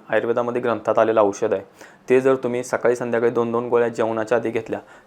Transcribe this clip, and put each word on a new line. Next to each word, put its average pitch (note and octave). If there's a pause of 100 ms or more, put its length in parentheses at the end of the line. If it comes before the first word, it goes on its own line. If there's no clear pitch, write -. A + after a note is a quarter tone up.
आयुर्वेदामध्ये A#2+
ग्रंथात A2
आलेलं A2+
औषध G#2
आहे, G2 (460)
ते B2+
जर C3+
तुम्ही B2
सकाळी B2
संध्याकाळी A#2
दोन A#2
दोन A#2+
गोळ्या A#2+
जेवणाच्या A2+
आधी A#2
घेतल्या, A2 (260)